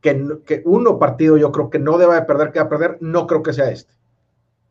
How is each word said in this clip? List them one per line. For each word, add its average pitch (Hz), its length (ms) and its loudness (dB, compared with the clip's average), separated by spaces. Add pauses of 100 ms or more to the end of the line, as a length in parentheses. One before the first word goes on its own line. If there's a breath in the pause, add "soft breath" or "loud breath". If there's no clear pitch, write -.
que 139 80 2
no, 143 300 -6
que - 200 -4
uno 208 360 2
partido 156 360 2
yo 147 140 2
creo - 180 -4
que 151 120 -4
no 156 180 0
deba 175 160 4
de 165 80 0
perder, 151 300 -2
que 165 80 -2
va 151 60 0
a - 20 -10
perder, 170 320 -4
no 165 260 -2
creo 156 160 -2
que 156 100 -6
sea 131 180 -2
este. - 220 -14 (800)